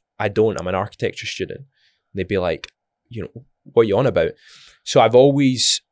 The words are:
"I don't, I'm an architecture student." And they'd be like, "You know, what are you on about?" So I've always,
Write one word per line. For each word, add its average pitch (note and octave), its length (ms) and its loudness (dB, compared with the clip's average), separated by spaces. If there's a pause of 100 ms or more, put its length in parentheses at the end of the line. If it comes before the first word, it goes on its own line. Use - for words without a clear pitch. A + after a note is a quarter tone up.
(180)
"I G#2 100 -4
don't, G#2+ 300 0
I'm F2+ 100 -8
an F#2+ 60 -4
architecture G2+ 520 -6
student." - 340 -10
And C#3 60 -20 (480)
they'd F#2 120 -6
be G2 120 -4
like, F2 340 -6 (360)
"You A#2 140 -12
know, - 220 -16 (180)
what - 200 2
are A2+ 40 0
you F#3+ 100 0
on C3+ 100 2
about?" E2 260 0 (500)
So - 180 2
I've A2+ 140 4
always, C3+ 640 4 (120)